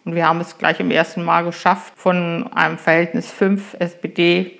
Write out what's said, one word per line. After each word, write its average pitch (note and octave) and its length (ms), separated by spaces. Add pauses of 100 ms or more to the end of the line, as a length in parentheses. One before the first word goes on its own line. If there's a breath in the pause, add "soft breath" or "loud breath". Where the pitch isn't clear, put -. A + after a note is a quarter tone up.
Und E3+ 100
wir E3+ 120
haben E3 140
es - 180
gleich D#3+ 220
im E3+ 100
ersten E3+ 340
Mal E3+ 200
geschafft, F3+ 520
von F3 580
einem E3 240
Verhältnis E3+ 520
fünf G3 480
S F3 220
P - 80
D, F3 520